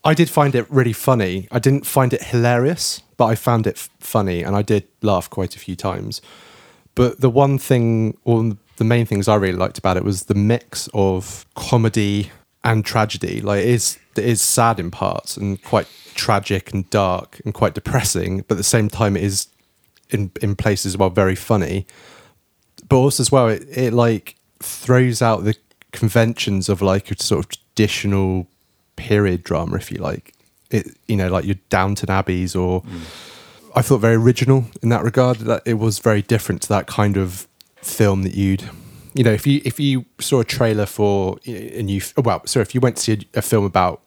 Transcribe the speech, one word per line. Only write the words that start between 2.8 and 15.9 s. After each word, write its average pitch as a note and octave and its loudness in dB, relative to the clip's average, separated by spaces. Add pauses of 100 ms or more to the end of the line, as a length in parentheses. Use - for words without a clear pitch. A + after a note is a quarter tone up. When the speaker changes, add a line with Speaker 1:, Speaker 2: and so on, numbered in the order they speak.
Speaker 1:
but A#2+ 4
I A2+ 2
found A2+ 0
it - -4
f-, - -16 (100)
funny, F#2+ -2
and G2 -2
I G#2 0
did G#2 0 (160)
laugh G2 0
quite - -6
a - -20
few F2+ -10
times. G2 -8 (760)
But B2 0
the B2+ 4
one C#3 2
thing, A#2 0
or A2+ 0 (220)
the A2+ 0
main A#2 2
things G2+ -2
I G#2+ 4
really F#2+ 0
liked - -4
about F#2 0
it F#2+ -2
was G2 -2
the G2+ 0
mix G#2+ -2
of F#2+ -2 (100)
comedy G#2 0 (320)
and A2 2
tragedy. G#2+ -2
Like, G2+ -2
it A2+ 0
is, A#2 -2 (180)
it G#2+ -2
is A#2+ 0
sad A#2 2
in F2 -6
parts - -6
and G2 -4
quite - 0 (280)